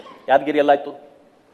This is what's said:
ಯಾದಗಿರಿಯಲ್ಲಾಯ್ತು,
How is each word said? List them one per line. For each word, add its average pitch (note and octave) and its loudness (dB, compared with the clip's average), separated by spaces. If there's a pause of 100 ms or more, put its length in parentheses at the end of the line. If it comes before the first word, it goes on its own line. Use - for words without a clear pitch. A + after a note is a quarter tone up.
(280)
ಯಾದಗಿರಿಯಲ್ಲಾಯ್ತು, C#3+ 0 (540)